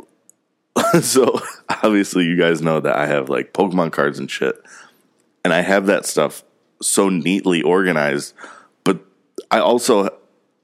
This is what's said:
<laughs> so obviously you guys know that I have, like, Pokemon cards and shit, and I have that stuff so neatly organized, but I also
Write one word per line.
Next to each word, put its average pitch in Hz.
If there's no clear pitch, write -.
<laughs> -
so 120
obviously 98
you 85
guys 85
know 80
that 71
I 73
have, 71
like, 64
Pokemon 87
cards 71
and 67
shit, -
and 87
I 90
have 98
that 98
stuff -
so 98
neatly 87
organized, 78
but 92
I 110
also 107